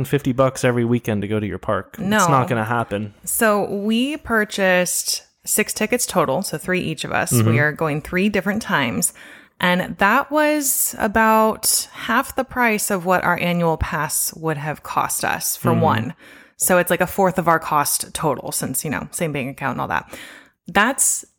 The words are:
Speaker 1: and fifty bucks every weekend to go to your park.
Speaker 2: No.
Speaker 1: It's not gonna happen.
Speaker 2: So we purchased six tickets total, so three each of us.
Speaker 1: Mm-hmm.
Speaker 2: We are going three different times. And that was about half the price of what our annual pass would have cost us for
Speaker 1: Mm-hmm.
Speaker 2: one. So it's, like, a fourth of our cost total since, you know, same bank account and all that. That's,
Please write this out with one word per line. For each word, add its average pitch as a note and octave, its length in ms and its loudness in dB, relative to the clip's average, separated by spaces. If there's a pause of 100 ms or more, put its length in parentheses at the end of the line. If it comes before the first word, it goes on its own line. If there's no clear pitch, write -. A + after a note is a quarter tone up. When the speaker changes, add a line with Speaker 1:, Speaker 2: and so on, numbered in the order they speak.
Speaker 1:
and C3 80 -2
fifty C#3 240 0
bucks C3 320 2
every A#2+ 200 4
weekend A#2 380 0
to G2+ 60 -4
go G#2+ 120 0
to G#2 60 -2
your F#2 120 -6
park. - 400 -4
Speaker 2:
No. G3+ 180 0
Speaker 1:
It's F#3 120 4
not C3+ 200 4
gonna A2+ 160 0
happen. G#2+ 500 -2 (100)
Speaker 2:
So G#3 460 0
we A3+ 460 0
purchased G3 1080 0 (220)
six - 280 -2
tickets A3+ 320 -2
total, D3+ 380 0
so D#3+ 160 -6
three F3+ 220 -2
each - 240 -6
of - 80 -6
us. - 200 0
Speaker 1:
Mm-hmm. A2+ 180 4
Speaker 2:
We - 100 4
are D3+ 120 2
going D3+ 280 -2
three F#3 280 0
different G3+ 340 0
times. C3 500 0 (480)
And F3+ 380 2
that A3 340 2
was D4+ 640 0
about A3 920 2
half - 420 -2
the C4 100 -2
price A#3 460 0
of F3+ 160 -2
what F#3 160 2
our E3+ 180 0
annual E3+ 360 2
pass - 580 -4
would D#3+ 220 -4
have C#3+ 260 -8
cost - 420 -2
us - 320 -2
for - 140 0
Speaker 1:
Mm-hmm. E3 100 2
Speaker 2:
one. C#3+ 340 0 (420)
So F3+ 220 2
it's, F3 120 0
like, E3+ 100 2
a F3+ 60 2
fourth F#3 320 0
of E3 100 0
our D#3+ 100 4
cost - 560 -2
total - 380 -4
since, - 320 -4
you D3+ 60 -6
know, C3 200 -6
same D#3+ 220 -4
bank C#3 180 -4
account C3+ 220 -4
and C#3 80 -6
all C#3 80 -4
that. - 280 -6 (520)
That's, - 560 0 (140)